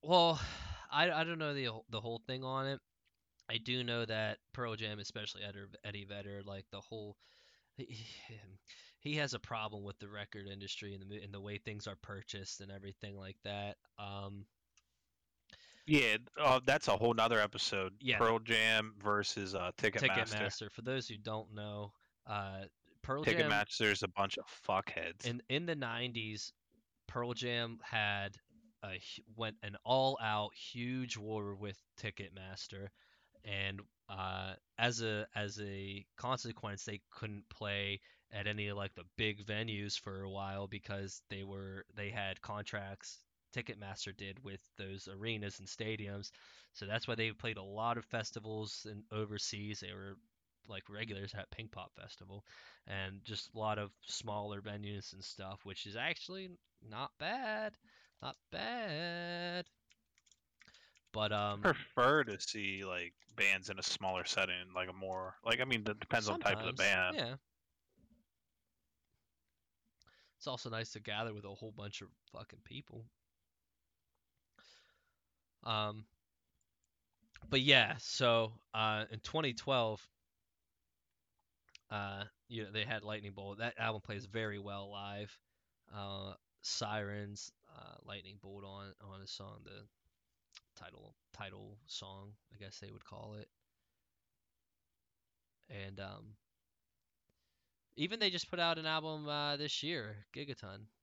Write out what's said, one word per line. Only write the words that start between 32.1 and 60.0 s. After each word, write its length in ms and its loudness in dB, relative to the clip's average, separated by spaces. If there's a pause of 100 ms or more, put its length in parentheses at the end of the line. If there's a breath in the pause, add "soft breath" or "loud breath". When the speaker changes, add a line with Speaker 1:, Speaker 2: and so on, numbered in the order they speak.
Speaker 1:
and, 380 -2 (260)
uh, 460 -2 (240)
as 240 2
a, 240 0 (100)
as 260 -2
a 440 -6 (100)
consequence, 720 -4
they 160 -6 (100)
couldn't 380 -8
play 500 0 (320 soft breath)
at 140 -4
any 220 0
of, 100 -2
like, 160 -4
the 100 -12 (140)
big 300 2
venues 520 0
for 220 -6
a 80 -4
while 380 -4
because 640 -6
they 120 -6
were, 420 -8 (100)
they 160 -4
had 300 -2
contracts, 760 -6 (380)
Ticketmaster 600 -6
did, 280 -8
with 180 -10 (160)
those 300 -8
arenas 520 -4
and 80 -14
stadiums. 640 -4 (420 loud breath)
So 120 -10
that's 220 0
why 80 0
they 160 2
played 260 -4
a 60 -8
lot 340 2
of 80 -4
festivals 840 -4
in 220 -10
overseas. 720 -2
They 100 -8
were, 260 -10 (500)
like, 220 -8
regulars 480 -6
at 140 -8
Pink 200 -10
Pop 280 -10
Festival, 460 -14 (420 loud breath)
and 380 -4
just 280 -6
a 60 -8
lot 200 2
of 120 -4 (140)
smaller 560 -4
venues 520 -6
and 100 -14
stuff, 420 -10
which 200 -8
is 120 -8
actually 520 -4 (380)
not 320 -6
bad. 540 -2 (480 soft breath)
Not 160 -8 (140)
bad. 1120 -2 (1500 soft breath)